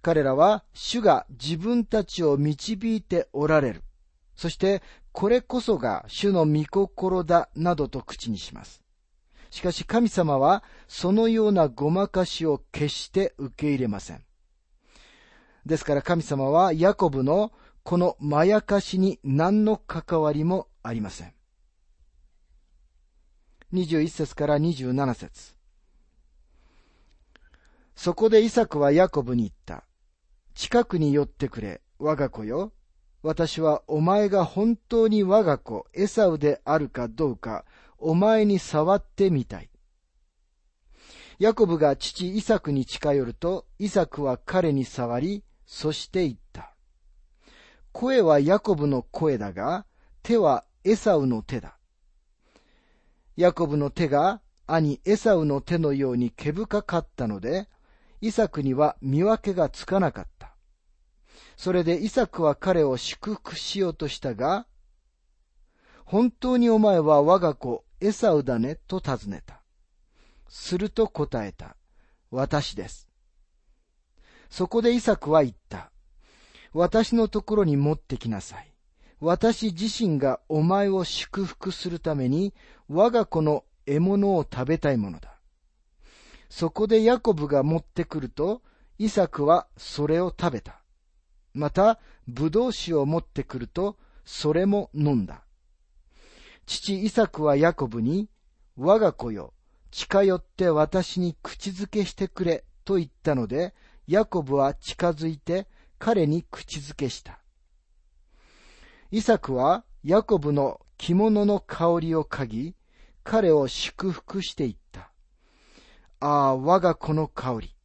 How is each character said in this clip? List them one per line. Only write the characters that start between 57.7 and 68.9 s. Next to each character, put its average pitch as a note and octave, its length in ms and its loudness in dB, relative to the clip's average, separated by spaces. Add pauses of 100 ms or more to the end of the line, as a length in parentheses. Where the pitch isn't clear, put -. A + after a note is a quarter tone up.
イ A3 100 -2
サ G#3+ 200 0
ク D3 120 -6
に C3+ 120 0
は D3 260 2
見 C#3 220 0
分 G#3 300 0
け - 20 -4
が D#3+ 160 0
つ - 160 -16
か F#3+ 120 0
な F3 140 0
か F#2+ 100 -12
っ - 60 -14 (100)
た。 - 160 -20 (1000)
そ F#3 160 -4
れ F3 120 2
で E3+ 120 2
イ G3 140 -4
サ A#3 160 0
ク - 160 -6
は D3 120 2
彼 F3 300 2
を C3 140 0
祝 - 340 -10
福 - 240 -12
し - 240 -8
よ F#3 80 0
う D#3 60 -6
と D3+ 140 -8
し - 120 -12
た B2+ 140 -6
が、 D#3+ 320 -2 (1400)
「本 A3+ 260 2
当 B3+ 280 -2
に A#3+ 100 4
お A3 100 6
前 G3+ 220 6
は D3 220 6
我 F3 160 6
が E3+ 160 0
子 - 320 -8 (140)
エ G#3 120 0
サ G#3 220 2
ウ C#3+ 100 2
だ B2 140 -2
ね」 B2 180 -2 (120)
と F#3 120 -6